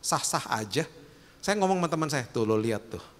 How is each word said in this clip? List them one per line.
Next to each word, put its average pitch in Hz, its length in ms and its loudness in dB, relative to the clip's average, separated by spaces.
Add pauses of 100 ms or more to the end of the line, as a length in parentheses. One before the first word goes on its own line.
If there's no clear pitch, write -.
Sah-sah - 480 -2
aja. 110 320 -2 (560)
Saya 202 240 0
ngomong 190 160 4
sama 175 80 2
teman 156 240 0
saya, 131 160 -2
"Tuh, 117 160 0
lo 110 160 4
lihat 110 320 0
tuh. - 120 -12 (160)